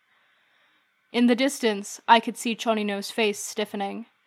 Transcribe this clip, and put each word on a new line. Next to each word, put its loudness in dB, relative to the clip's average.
In 4
the 6
distance, -2
I 8
could -6
see -4
Chonino's -2
face -2
stiffening. -8